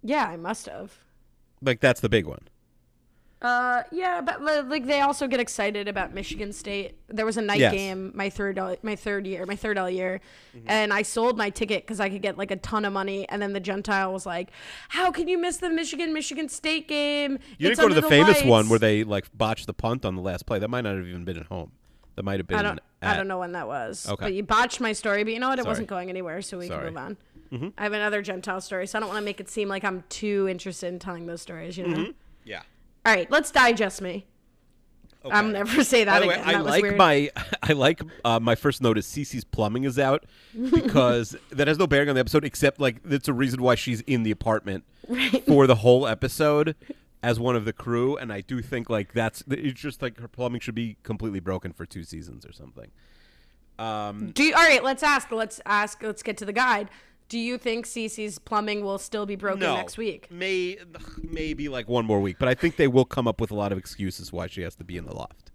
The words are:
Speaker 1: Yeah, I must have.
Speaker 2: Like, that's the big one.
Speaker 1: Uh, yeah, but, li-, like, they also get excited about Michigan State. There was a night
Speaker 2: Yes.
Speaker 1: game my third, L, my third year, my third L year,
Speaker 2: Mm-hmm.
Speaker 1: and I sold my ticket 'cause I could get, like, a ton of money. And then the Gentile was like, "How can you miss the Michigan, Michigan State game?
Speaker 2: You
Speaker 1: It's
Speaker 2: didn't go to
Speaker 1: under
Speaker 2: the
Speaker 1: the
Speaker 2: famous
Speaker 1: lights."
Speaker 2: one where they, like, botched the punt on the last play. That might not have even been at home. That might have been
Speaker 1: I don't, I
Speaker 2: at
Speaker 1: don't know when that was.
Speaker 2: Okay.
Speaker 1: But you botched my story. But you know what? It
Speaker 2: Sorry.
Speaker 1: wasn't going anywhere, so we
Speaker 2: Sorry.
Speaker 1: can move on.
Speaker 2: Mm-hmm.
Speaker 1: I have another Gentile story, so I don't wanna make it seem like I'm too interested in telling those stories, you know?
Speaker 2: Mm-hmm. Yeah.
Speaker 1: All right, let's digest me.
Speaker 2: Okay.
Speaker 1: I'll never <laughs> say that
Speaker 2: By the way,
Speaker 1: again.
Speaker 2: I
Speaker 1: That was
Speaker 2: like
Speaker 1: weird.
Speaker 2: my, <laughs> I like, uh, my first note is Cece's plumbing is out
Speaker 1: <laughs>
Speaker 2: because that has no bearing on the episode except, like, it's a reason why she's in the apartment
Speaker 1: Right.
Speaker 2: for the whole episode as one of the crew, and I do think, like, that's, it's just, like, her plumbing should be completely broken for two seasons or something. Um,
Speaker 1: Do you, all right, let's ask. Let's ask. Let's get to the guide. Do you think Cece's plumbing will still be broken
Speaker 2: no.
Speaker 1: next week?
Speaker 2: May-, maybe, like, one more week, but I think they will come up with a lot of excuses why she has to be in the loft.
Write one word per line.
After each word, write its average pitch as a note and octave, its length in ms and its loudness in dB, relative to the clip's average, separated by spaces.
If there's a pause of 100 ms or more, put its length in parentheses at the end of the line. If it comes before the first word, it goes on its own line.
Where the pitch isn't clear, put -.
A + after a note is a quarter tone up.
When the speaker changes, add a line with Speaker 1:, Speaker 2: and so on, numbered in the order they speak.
Speaker 1:
Yeah, C4 260 0
I E3+ 100 -8
must F3+ 300 -8
have. - 260 -14 (680)
Speaker 2:
Like, C3 180 0
that's C3 220 4
the A#2 80 2
big G2+ 160 2
one. - 220 -14 (920)
Speaker 1:
Uh, B3 500 0
yeah, F4 300 -2
but, C4+ 200 -4
li-, D4 200 2
like, C4 240 -4
they C#4 160 2
also C#4+ 260 0
get B3+ 140 0
excited G#3 480 -2
about F#3+ 240 -6
Michigan G3+ 400 -8
State. G3+ 420 -8 (140)
There A3 160 -2
was A3+ 100 -2
a A#3 60 -2
night G3+ 180 0
Speaker 2:
Yes. G#3 140 6
Speaker 1:
game F#3+ 420 -4
my G3 140 -4
third, G3 280 -6
L, F#3 260 -6
my G#3+ 120 -4
third G3+ 320 -6
year, F#3 180 -6
my G3+ 120 -8
third G#3 200 -2
L F#3 120 -2
year, F#3 320 -4 (340)
Speaker 2:
Mm-hmm. A2+ 140 -18
Speaker 1:
and G#3+ 240 2
I G3+ 80 0
sold A3+ 360 0
my G#3 120 0
ticket G3+ 360 -4
'cause G#3+ 140 -8
I G3 100 0
could F#3+ 120 -8
get, G3 160 -4
like, G3 140 -4
a G3 40 -2
ton G#3+ 300 -4
of G3 80 -2
money. G3 340 -4
And G3+ 140 -6
then G3+ 100 -4
the G3 80 -4
Gentile G3 540 -2
was F#3+ 120 -8
like, F3+ 240 -6 (400)
"How F4+ 220 2
can E4+ 160 -4
you F4+ 100 2
miss F4 200 -2
the F4+ 120 -4
Michigan, D#4+ 440 -2
Michigan D#4 340 -6
State D#4 400 -4
game? D4 460 0
Speaker 2:
You - 360 -2
Speaker 1:
It's A#3 80 2
Speaker 2:
didn't - 0 -
go - 40 6
to - 40 8
Speaker 1:
under F#3+ 100 6
Speaker 2:
the D#3 60 8
Speaker 1:
the D3 60 2
Speaker 2:
famous D3+ 300 10
Speaker 1:
lights." - 100 2
Speaker 2:
one A2 220 8
where A2+ 100 8
they, G#2+ 240 4
like, G#2 220 0 (120)
botched A2 300 -2
the G2+ 60 -6
punt A#2+ 320 -4
on F#2+ 100 -2
the F#2 60 -6
last F2+ 240 -6
play. G#2+ 140 -2
That G#2+ 100 -4
might B2 160 -4
not G2+ 100 -4
have F#2 100 -6
even F2 200 -10
been E2+ 120 -8
at E2 100 -14
home. F2 260 -10 (420)
That G2+ 80 -8
might G2 160 -2
have F2 80 -6
been C#3 120 0
Speaker 1:
I - 20 0
don't, G3+ 180 -2 (220)
I - 100 -4
Speaker 2:
at G3+ 60 0
Speaker 1:
don't G3 100 -2
know F#3 120 -4
when F3 140 -6
that E3 140 -8
was. A#2+ 420 -8
Speaker 2:
Okay. G2+ 160 -6
Speaker 1:
But G3+ 100 -4
you G3+ 80 -4
botched A#3 360 0
my A3+ 140 -2
story. G#3 320 -2
But A3 80 -4
you A3+ 60 -6
know B3+ 100 -2
what? C4 100 -2
It B3 40 -4
Speaker 2:
Sorry. A3 80 -4
Speaker 1:
wasn't A3 180 -4
going F#3 200 -8
anywhere, F3+ 320 -8
so F#3 180 -10
we F3 80 -10
Speaker 2:
Sorry. E3+ 180 -8
Speaker 1:
can E3 80 -10
move D3 100 -12
on. G3 140 -12 (340)
Speaker 2:
Mm-hmm. C3 160 -8 (100)
Speaker 1:
I G#3 60 -8
have G#3 100 -4
another G#3 280 -2
Gentile F#3+ 400 -6
story, F#3+ 260 -6
so G#3+ 100 -6
I G#3+ 40 -2
don't G#3+ 80 -6
wanna G#3 120 -4
make G3+ 200 -6
it F#3 80 -14
seem G#3 180 -4
like G3 160 -6
I'm F#3 240 -4
too G3+ 420 -2
interested F3+ 380 -8
in F3+ 120 -8
telling E3+ 260 -10
those E3+ 160 -10
stories, E3 360 -14
you F3+ 100 -6
know? D#3+ 100 -2
Speaker 2:
Mm-hmm. F#3 140 -4 (340)
Yeah. F#2+ 160 -12 (440)
Speaker 1:
All A3 80 6
right, F3+ 160 0
let's D4 220 2
digest A#3 500 4
me. F#3+ 240 -8 (1000)
Speaker 2:
Okay. C3+ 100 0
Speaker 1:
I'll G#3 80 6
never A3 400 2
<laughs> - 0 -
say A#3 220 6
that G3 80 4
Speaker 2:
By G3+ 80 8
the G3+ 60 4
way, F3 80 4
Speaker 1:
again. - 120 -2
Speaker 2:
I E3 60 2
Speaker 1:
That E3 100 2
was G3+ 80 0
Speaker 2:
like G3+ 120 6
Speaker 1:
weird. G3+ 140 0
Speaker 2:
my, D3 320 6 (180)
<laughs> - 160 -6
I D#3+ 100 4
like, C#3+ 280 4 (220)
uh, A#2 160 4
my A#2 160 4
first C#3 260 0
note A2+ 160 4
is G2+ 80 -2
Cece's C3+ 380 -8
plumbing A2+ 400 -2
is C3+ 160 -2
out C#3 260 2 (280)
Speaker 1:
<laughs> B3 180 -2
Speaker 2:
because B2 640 4 (140)
that C#3 180 2
has D3+ 100 4
no F#3 80 4
bearing C#3+ 240 4
on C#3 60 2
the C3 60 4
episode D3 240 2
except, C#3 340 2
like, B2+ 260 2
it's C#3+ 220 0
a D3 60 0
reason B2+ 280 0
why B2 140 6
she's A2+ 260 -4
in B2 220 0
the A2 80 2
apartment G#2 520 -2 (240)
Speaker 1:
Right. B3+ 380 0
Speaker 2:
for C#3 220 8
the B2+ 80 10
whole B2 320 6
episode D3 680 2 (460)
as A#2 180 2
one B2 160 2
of G#2+ 100 0
the A2 80 -4
crew, A#2+ 440 0
and A#2+ 160 -10
I G2+ 80 -8
do B2 200 -6
think, B2 280 -6
like, G#2+ 240 -2
that's, A2+ 360 -2
it's C3+ 300 -4
just, - 220 -10
like, B2 180 -8
her A#2+ 100 -14
plumbing B2 320 -4
should A2+ 140 -8
be A2+ 280 -4
completely G#2+ 380 -4
broken F2+ 320 -6
for E2 120 -14
two - 180 -14
seasons D#2 420 -16
or - 80 -20
something. A#1 360 -20 (880)
Um, G#2+ 520 -8
Speaker 1:
Do C4+ 120 0
you, D#4 120 4
all E4 80 6
right, C#4+ 200 6
let's C4 200 -2
ask. C#4+ 280 2
Let's A3 340 -6
ask. G#3 380 -2
Let's G#3+ 200 -8
get G#3 140 -6
to G#3+ 80 -10
the G3+ 80 -8
guide. G#3+ 360 0 (400)
Do A#3 100 -6
you A#3+ 180 -4
think A#3 300 -4
Cece's G#3+ 500 -8
plumbing G#3 460 -4
will G3 160 -4
still G#3 260 -6
be G3+ 120 -6
broken G3 240 -4
Speaker 2:
no. D#3+ 140 0
Speaker 1:
next F#2+ 220 -6
week? A3 320 -8
Speaker 2:
May-, F#3 480 -4 (460)
maybe, D#3 460 -6
like, B2 180 -6
one A#2+ 180 2
more G#2+ 140 4
week, G2 180 0
but C3 120 2
I B2+ 40 4
think E3 220 0
they C#3+ 140 4
will B2+ 160 6
come B2 220 -2
up A2+ 120 -2
with A2+ 100 -2
a G#2 60 -6
lot G2+ 160 0
of F#2+ 60 -2
excuses F#2 560 -8
why F2 140 -6
she F#2+ 140 -10
has E2 140 -8
to - 80 -16
be F2 140 -10
in E2 80 -10
the C#2+ 100 -12
loft. - 400 -14